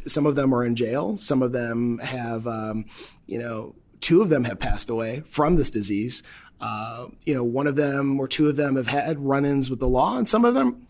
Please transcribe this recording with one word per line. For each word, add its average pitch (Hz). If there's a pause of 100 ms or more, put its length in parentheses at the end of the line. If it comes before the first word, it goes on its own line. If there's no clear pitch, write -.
some 147
of 147
them 135
are 120
in 117
jail. 135
Some 131
of 123
them 117
have, 120
um, 110 (420)
you 113
know, 117 (240)
two 185
of 190
them 131
have 104
passed -
away 113
from 139
this -
disease. 104 (360)
Uh, 113 (180)
you 151
know, 127
one 123
of 139
them 139
or 135
two 151
of 147
them 143
have 127
had 143
run-ins 139
with 123
the 131
law, 143
and 240
some 233
of 240
them, 254